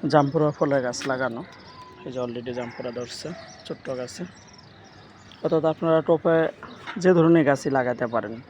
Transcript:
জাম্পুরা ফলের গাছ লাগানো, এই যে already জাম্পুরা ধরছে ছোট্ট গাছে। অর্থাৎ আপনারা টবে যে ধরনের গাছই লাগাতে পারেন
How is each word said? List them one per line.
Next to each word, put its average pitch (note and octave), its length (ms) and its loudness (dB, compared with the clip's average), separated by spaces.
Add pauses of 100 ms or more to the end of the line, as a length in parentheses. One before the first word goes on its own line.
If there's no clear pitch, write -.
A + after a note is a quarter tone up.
জাম্পুরা D3 420 4
ফলের C#3+ 320 0
গাছ B2 240 -6
লাগানো, C3 380 -4 (600)
এই C#3 80 -12
যে B2+ 80 -6
already A#2+ 320 -6
জাম্পুরা B2 380 -8
ধরছে A#2+ 380 -10 (380)
ছোট্ট - 240 -12
গাছে। B2+ 340 -8 (1160)
অর্থাৎ D#3+ 220 0
আপনারা D#3+ 360 2
টবে E3 480 2 (520)
যে F3+ 140 6
ধরনের E3 300 6
গাছই C#3 260 2
লাগাতে B2 360 0
পারেন A2+ 280 -2 (160)